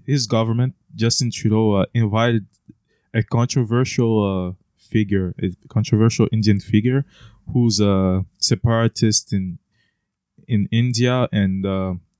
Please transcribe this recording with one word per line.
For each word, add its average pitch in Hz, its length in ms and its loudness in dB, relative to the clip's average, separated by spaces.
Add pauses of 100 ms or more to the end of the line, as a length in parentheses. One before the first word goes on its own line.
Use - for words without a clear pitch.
his 135 200 -2
government, 113 480 0 (200)
Justin 113 360 0
Trudeau, 107 440 2
uh, 95 180 2
invited 113 540 0 (640)
a 113 100 0
controversial, 117 880 0 (120)
uh, 92 280 -2 (260)
figure, 98 640 -2
a 90 100 -2 (160)
controversial 110 640 2
Indian 107 260 2
figure 123 460 0 (480)
who's 117 280 2
a 95 440 0 (140)
separatist 113 960 0
in, 95 260 -4 (880)
in 101 240 0
India, 123 600 0
and, 95 340 0
uh, 95 280 -2 (260)